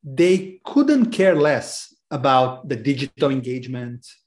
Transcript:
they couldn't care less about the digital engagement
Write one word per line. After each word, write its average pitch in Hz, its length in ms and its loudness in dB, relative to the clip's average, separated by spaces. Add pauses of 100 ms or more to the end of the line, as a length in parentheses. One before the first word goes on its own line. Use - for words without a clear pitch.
they 170 600 0
couldn't 277 480 2
care 190 240 4
less 147 580 -2 (160)
about 131 580 2
the 131 80 -4
digital 135 540 -2
engagement 123 760 -8 (200)